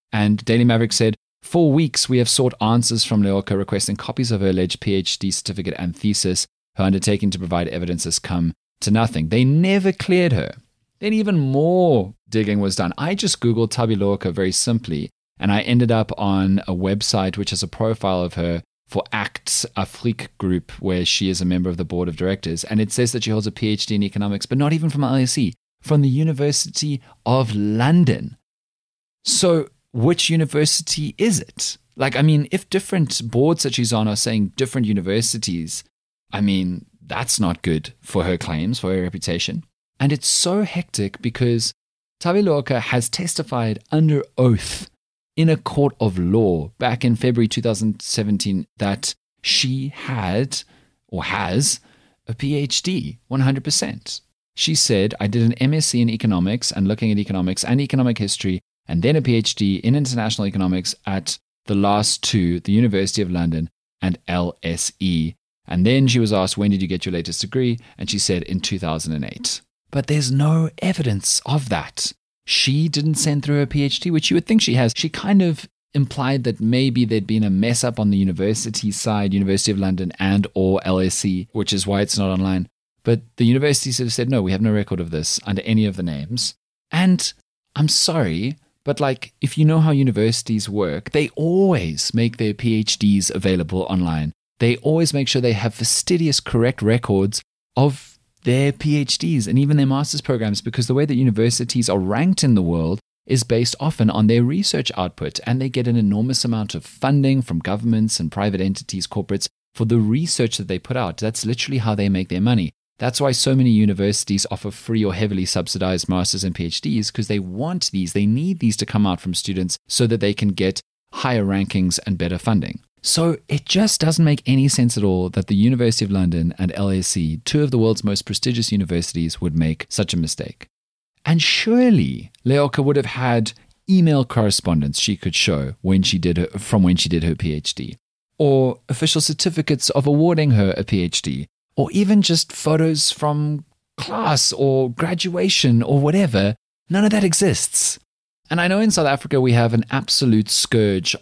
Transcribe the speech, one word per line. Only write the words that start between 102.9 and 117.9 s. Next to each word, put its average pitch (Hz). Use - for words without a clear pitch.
is 127
based 120
often 131
on 107
their 117
research 147
output, 85
and 123
they 131
get 123
an 120
enormous 113
amount 110
of 82
funding 135
from 85
governments 110
and 80
private 98
entities, 98
corporates, -
for 113
the 117
research 117
that 92
they 92
put 123
out. 104
That's 110
literally 123
how 107
they 101
make 92
their 90
money. 107
That's 123
why 139
so 135
many 127
universities 101
offer 101
free 110
or 98
heavily 98
subsidized 92
masters 92
and 90
P 85
H -
Ds, 107
'cause 107
they 104
want 123